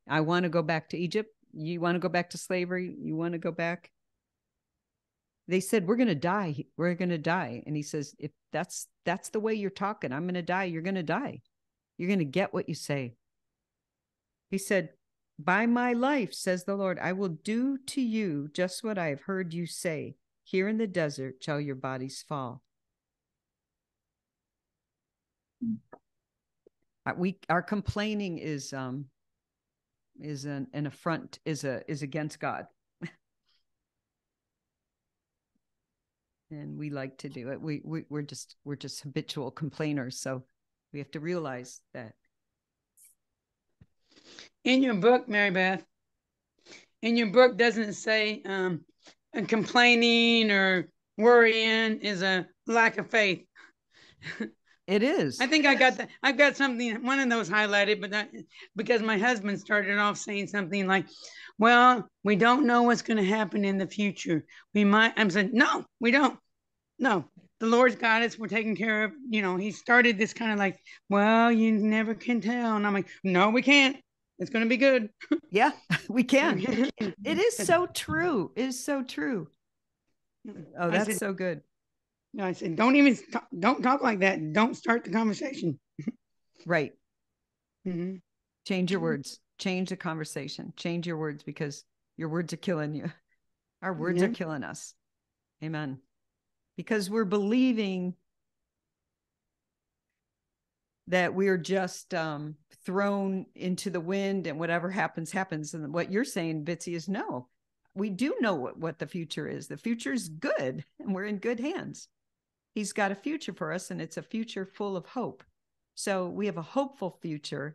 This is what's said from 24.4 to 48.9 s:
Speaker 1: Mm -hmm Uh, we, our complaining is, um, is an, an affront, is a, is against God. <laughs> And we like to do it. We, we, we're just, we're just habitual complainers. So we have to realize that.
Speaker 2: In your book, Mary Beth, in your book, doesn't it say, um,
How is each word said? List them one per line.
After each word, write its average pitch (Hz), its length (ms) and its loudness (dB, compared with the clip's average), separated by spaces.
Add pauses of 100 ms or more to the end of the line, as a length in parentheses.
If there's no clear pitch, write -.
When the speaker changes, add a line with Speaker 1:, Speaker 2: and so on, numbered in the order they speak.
Speaker 1:
Mm 226 140 -4 (160)
-hmm - 60 -20 (1120)
Uh, 127 80 -6
we, 180 220 -4 (100)
our 175 140 0
complaining 208 760 -4
is, 143 340 -8
um, 135 320 -8 (1160)
is 147 240 -10
an, 143 280 -8
an 147 140 -6
affront, - 580 -6
is 156 180 -4
a, 131 260 -4
is 151 140 -6
against 151 380 -8
God. 127 260 -6 (340)
<laughs> 170 80 -12 (3500)
And 151 260 -12
we 151 140 -8
like 135 280 -10
to 151 100 -12
do 131 220 -10
it. 135 100 -8
We, 151 240 -6
we, 160 240 -8
we're 147 140 -6
just, - 420 -14
we're 143 100 -8
just 139 280 -12
habitual 143 500 -8
complainers. 147 640 -6
So 131 240 -8 (500)
we 147 60 -12
have 139 140 -14
to 160 80 -10
realize 147 600 -8 (140)
that. 117 200 -14 (2500)
Speaker 2:
In 262 180 6
your 254 120 4
book, 247 340 4
Mary 208 220 4
Beth, 185 360 2 (1160)
in 233 140 2
your 233 140 2
book, 247 260 8
doesn't 220 320 2
it 202 60 -8
say, 214 500 0
um, 185 400 -2 (480)